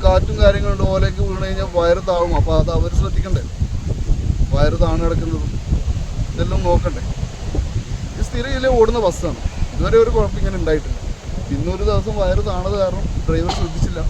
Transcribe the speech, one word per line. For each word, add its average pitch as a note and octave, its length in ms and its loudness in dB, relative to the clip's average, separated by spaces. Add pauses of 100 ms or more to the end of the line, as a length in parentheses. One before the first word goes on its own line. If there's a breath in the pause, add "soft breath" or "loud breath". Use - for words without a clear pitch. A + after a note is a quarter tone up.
കാറ്റും F#3 380 4
കാര്യങ്ങളുണ്ട്, G3 420 4 (100)
ഓലയൊക്കെ G3 340 2
വീണ് F#3+ 180 -2
കഴിഞ്ഞാൽ F#3+ 320 -4
വയർ E3+ 220 4 (100)
താഴും. F3 300 2
അപ്പൊ D#3 180 2
അത് E3 200 2
അവർ E3 220 0
ശ്രദ്ധിക്കണ്ടേ, F#3+ 440 0 (1080)
വയർ D3+ 200 4 (100)
താണു D#3+ 220 2
കിടക്കുന്നത് D#3+ 420 -2 (880)
ഇതെല്ലാം B2 340 0
നോക്കണ്ടേ. - 360 0 (1080)
ഇത് - 140 -4
സ്ഥിരം B3 260 -4
ഇതിലെ C4 240 0
ഓടുന്ന A3+ 300 4
ബസ്സാണ്, E3 320 -2 (340)
ഇതുവരെ G3+ 300 2
ഒരു A3+ 120 2
കുഴപ്പം G3+ 280 0
ഇങ്ങനെ F#3+ 180 0
ഉണ്ടായിട്ടില്ല. D#3 380 -2 (560)
ഇന്നൊരു - 340 -2
ദിവസം G3+ 320 0
വയർ F#3+ 180 2 (120)
താണത് F#3+ 320 -2
കാരണം F#3 220 -2 (220)
ഡ്രൈവർ E3 320 0
ശ്രദ്ധിച്ചില്ല E3 500 -2